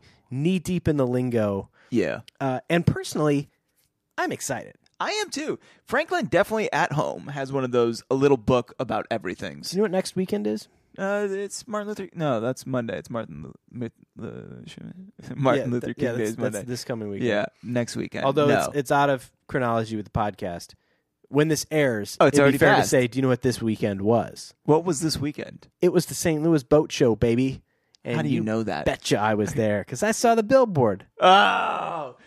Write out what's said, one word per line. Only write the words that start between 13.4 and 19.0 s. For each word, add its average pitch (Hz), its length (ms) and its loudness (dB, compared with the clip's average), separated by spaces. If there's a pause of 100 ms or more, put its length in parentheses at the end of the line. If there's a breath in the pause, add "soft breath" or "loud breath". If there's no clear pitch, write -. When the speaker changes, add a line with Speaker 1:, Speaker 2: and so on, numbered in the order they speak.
Speaker 2:
Lu-, 67 100 -16 (180)
Lu-, 117 200 -10 (260)
Lu-, 60 460 -14 (440)
<laughs> - 300 -16
Martin 131 300 0
Speaker 1:
Yeah, 120 60 -4
Speaker 2:
Luther 123 200 -4
Speaker 1:
th-, - 20 -14
Speaker 2:
King 143 100 -4
Speaker 1:
yeah, 123 60 -2
that's, 117 60 -6
Speaker 2:
Day 117 80 -2
is 113 120 -4
Monday. 110 200 -4
Speaker 1:
that's 107 100 -8
this 123 160 -8
coming 113 260 -8
weekend. 110 200 -4
Speaker 2:
Yeah, 101 160 0 (180)
next 120 320 -4
weekend. 107 300 -6
Speaker 1:
Although 147 240 2
Speaker 2:
No. 139 80 4 (100)
Speaker 1:
it's, - 80 -6
it's 143 160 -2
out 143 180 4